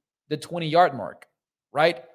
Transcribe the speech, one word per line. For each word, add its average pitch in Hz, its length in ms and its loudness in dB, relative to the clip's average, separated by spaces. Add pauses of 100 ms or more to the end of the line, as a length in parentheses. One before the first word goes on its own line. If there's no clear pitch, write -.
(280)
the 151 80 -4
twenty-yard 165 580 0
mark, 95 320 -12 (460)
right? 160 320 0 (100)